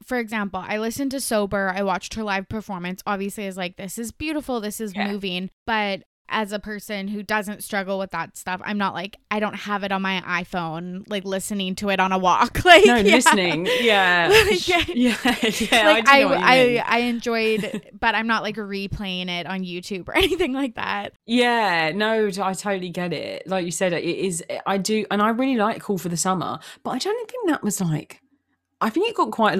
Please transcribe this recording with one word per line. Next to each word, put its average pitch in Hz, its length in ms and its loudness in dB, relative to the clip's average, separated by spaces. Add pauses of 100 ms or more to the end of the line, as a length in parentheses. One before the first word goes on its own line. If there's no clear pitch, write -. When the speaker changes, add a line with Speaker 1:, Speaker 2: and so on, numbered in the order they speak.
Speaker 1:
for 247 120 -4
example, 208 480 -4
I 208 140 -4
listened 226 320 -4
to 269 100 -6
Sober, 202 540 0
I 196 80 -2
watched 190 320 -2
her 220 80 -6
live 196 260 -4
performance. 185 560 -8
Obviously, 202 380 -4
I 202 60 -8
was 185 80 -10
like, 180 200 -6
"This 185 220 -12
is 226 140 -8
beautiful, 294 480 -4
this 208 200 -8
is 214 140 -6
Speaker 2:
Yeah. 208 140 -2
Speaker 1:
moving." 190 420 -6 (160)
But 208 380 -2 (240)
as 208 240 -2
a 208 80 -6
person 202 480 -8
who 208 160 -6
doesn't 214 400 -4
struggle 196 340 -4
with 190 140 -6
that 165 240 -8
stuff, 185 280 -8
I'm 208 140 -4
not, 196 160 0
like, 190 220 -10 (120)
I 214 120 -4
don't 208 160 -4
have 202 260 -6
it 196 80 -6
on 196 120 -2
my 190 220 -2
iPhone, 175 840 -6
like, 202 160 -6
listening 190 520 -4
to 208 120 -4
it 190 100 2
on 185 140 2
a 190 40 2
walk. 185 440 4
<laughs> - 40 -6
Like, 359 220 10
Speaker 2:
No, 240 80 8
Speaker 1:
yeah. 269 220 6
Speaker 2:
listening. 190 500 4 (140)
Yeah. 185 480 4
Speaker 1:
<laughs> 415 180 8
Like, 359 220 0
yeah. 339 180 2
Speaker 2:
<laughs> 349 80 -6
Yeah, 240 220 2 (260)
yeah, 220 420 2
Speaker 1:
Like, 220 240 6
Speaker 2:
I 277 120 10
do - 0 -
Speaker 1:
I, - 0 -
Speaker 2:
know 233 80 4
what 180 100 2
you 180 60 0
Speaker 1:
I, 254 220 6
Speaker 2:
mean. 240 200 2
Speaker 1:
I 233 140 2
enjoyed, 226 800 -2 (100)
Speaker 2:
<laughs> 202 80 -20
Speaker 1:
but 226 140 2
I'm 220 140 0
not, 214 160 0
like, 214 100 -4
replaying 196 760 -6
it 175 200 -4
on 185 160 -6
YouTube 175 440 -8
or - 80 -4
<laughs> - 0 -
anything 330 360 2
like 269 240 -4
that. 202 360 -6 (140)
Speaker 2:
Yeah, 220 640 2
no, 214 380 2
t-, 185 100 -6
I 190 120 0
totally 190 380 -4
get 180 220 -4
it. 113 360 -8
Like 185 160 -2
you 175 80 -4
said, 185 200 0
it 156 120 -2
is, 170 400 -2 (200)
I 196 140 0
do, 214 320 0
and 202 100 0
I 214 100 4
really 262 260 0
like 214 260 0
Call 196 160 -2
for 170 100 -6
the 170 80 -2
Summer, 165 440 -2 (240)
but 240 60 -6
I 247 80 -2
don't 427 300 -4
think 494 200 -4
that - 160 0
was, 208 160 -2
like, 160 400 -2 (600)
I 220 100 0
think 370 180 0
it 453 60 -4
got 294 160 0
quite 214 240 2
a - 60 0